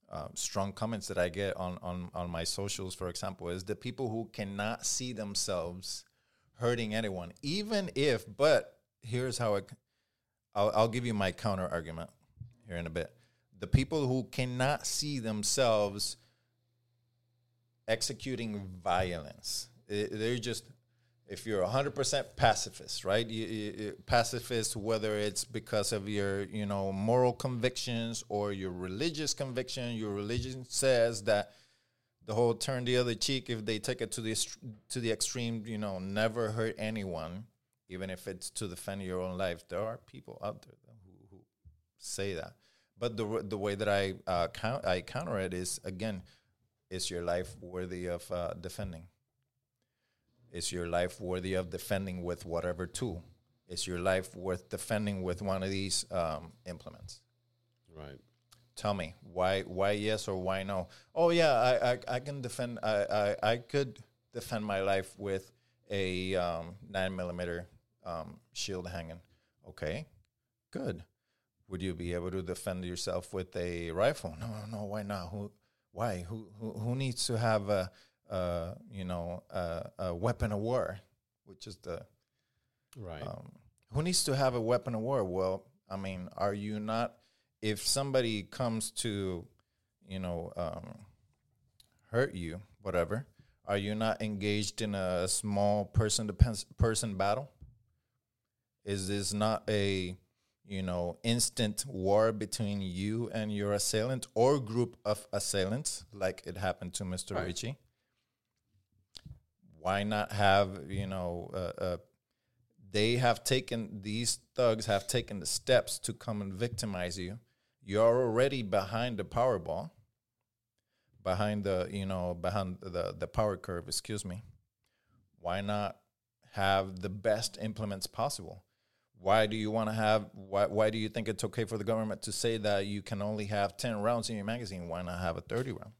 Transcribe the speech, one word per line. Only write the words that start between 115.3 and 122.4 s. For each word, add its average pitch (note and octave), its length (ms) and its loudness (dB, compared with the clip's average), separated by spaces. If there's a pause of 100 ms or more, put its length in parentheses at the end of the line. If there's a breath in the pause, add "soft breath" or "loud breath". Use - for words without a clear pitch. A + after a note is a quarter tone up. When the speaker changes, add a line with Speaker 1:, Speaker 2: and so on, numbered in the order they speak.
Speaker 1:
the - 60 -6
steps - 540 2
to - 140 -6
come G#2+ 280 -4
and G2 120 -6
victimize G2 640 -4
you. F#2 200 -6 (440)
You're G2+ 200 4 (200)
already B2+ 400 4
behind G#2 540 0
the F#2+ 80 -4
power B2 340 2
ball, E2 340 -6 (1300)
behind G#2 420 2
the, F#2 260 2
you G2 140 -2
know, F2+ 280 -2
behind F2+ 480 -2